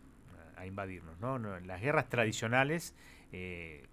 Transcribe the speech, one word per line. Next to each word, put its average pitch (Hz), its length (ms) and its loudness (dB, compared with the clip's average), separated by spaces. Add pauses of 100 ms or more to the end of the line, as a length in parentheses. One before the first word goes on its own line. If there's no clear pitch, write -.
(560)
a, 92 60 -12
a 92 40 -6
invadirnos, 92 540 -6
¿no? 131 180 0
No, 101 220 -4
las 92 200 -6
guerras 147 280 4
tradicionales, 120 840 4 (380)
eh, 85 600 -8